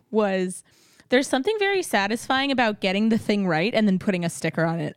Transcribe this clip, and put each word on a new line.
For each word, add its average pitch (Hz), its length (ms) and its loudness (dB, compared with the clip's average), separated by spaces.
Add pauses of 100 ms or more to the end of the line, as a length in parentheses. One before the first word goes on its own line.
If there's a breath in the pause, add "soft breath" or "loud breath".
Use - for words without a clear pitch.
was 190 540 0 (460 soft breath)
there's 262 180 2
something 277 320 0
very 392 240 0
satisfying 240 680 -2
about 226 300 0
getting 202 280 0
the 220 100 4
thing 202 280 0
right 170 280 0
and 214 120 4
then 185 120 2
putting 180 260 0
a 165 40 0
sticker 160 360 -2
on 165 140 -2
it. 151 180 -6